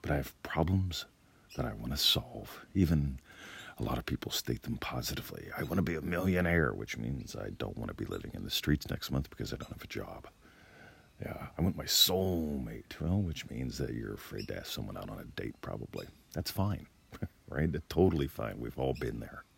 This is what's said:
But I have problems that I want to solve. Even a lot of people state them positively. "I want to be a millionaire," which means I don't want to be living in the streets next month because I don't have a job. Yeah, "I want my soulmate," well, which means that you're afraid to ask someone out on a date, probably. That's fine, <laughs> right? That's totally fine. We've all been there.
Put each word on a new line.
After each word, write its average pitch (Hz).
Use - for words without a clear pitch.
But -
I 76
have -
problems 87
that -
I 52
want 55
to 71
solve. -
Even 76
a -
lot -
of -
people -
state -
them -
positively. -
"I 82
want -
to 95
be 82
a 78
millionaire," 87
which 50
means 58
I 50
don't 50
want -
to -
be -
living -
in -
the -
streets -
next -
month 67
because -
I -
don't -
have -
a -
job. -
Yeah, -
"I -
want 90
my -
soulmate," 82
well, 87
which 85
means 60
that 62
you're 53
afraid -
to 50
ask -
someone 98
out -
on -
a -
date, -
probably. -
That's 80
fine, 98
<laughs> -
right? 78
That's -
totally 80
fine. 55
We've 58
all 65
been 57
there. -